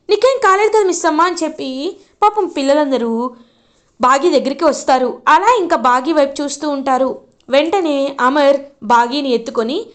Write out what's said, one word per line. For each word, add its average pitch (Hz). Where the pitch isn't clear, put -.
నీకేం 466
కాలేదు 403
కదా 427
మిస్సమ్మ?" 330
అని 359
చెప్పి 277
పాపం 427
పిల్లలందరూ 262
బాగి 277
దగ్గరికి 285
వస్తారు. 254
అలా 381
ఇంకా 339
బాగి 254
వైపు 285
చూస్తూ 285
ఉంటారు. 262
వెంటనే 285
అమర్ 277
బాగిని 247
ఎత్తుకొని 233